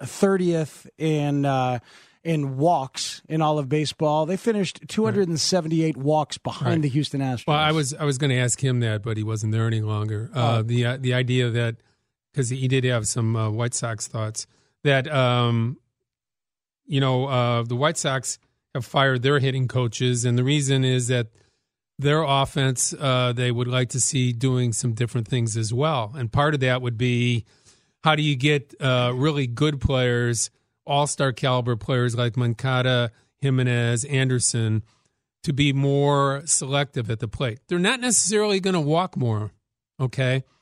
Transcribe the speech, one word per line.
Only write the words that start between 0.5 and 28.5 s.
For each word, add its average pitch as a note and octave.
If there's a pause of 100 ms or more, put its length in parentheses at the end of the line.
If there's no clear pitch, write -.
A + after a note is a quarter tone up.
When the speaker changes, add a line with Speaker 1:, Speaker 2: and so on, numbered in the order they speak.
Speaker 1:
in, D3
uh, B2+ (440)
in D3
walks C#3+
in D#3+
all D3+
of C#3
baseball. D3+
They F#3
finished G#3
two A3
hundred G3+
and D#3+
seventy-eight D#3+
walks D3
behind B2
Speaker 2:
Right. D#3
Speaker 1:
the D3
Houston C#3
Astros. C3
Speaker 2:
Well, D3+
I D3+
was, D3
I D#3+
was C#3
gonna C3+
ask B2
him B2+
that, A2
but A2
he A2
wasn't G#2+
there A2+
any A2+
longer. G#2+
Uh, A#2+
Speaker 1:
Oh. A2
Speaker 2:
the, A#2+
uh, B2
the B2+
idea B2
that, A#2 (580)
'cause B2
he C3
did C3
have A#2+
some, A2+
uh, A2
White A#2+
Sox A2+
thoughts, A2 (360)
that, C3+
um, A#2+ (1080)
you C3+
know, C3
uh, A#2+
the A#2+
White D3+
Sox C3+ (360)
have B2+
fired C3+
their C#3
hitting C3
coaches, B2
and A#2+
the B2
reason C3+
is B2+
that B2 (680)
their D3
offense, C3+
uh, B2+
they B2
would A#2+
like B2+
to C3
see B2+
doing B2
some A#2
different A2+
things A#2
as A2
well. B2
And A#2+
part D3
of D3
that B2+
would A#2+
be, A#2+ (580)
how D#3
do D3+
you D3
get, C#3+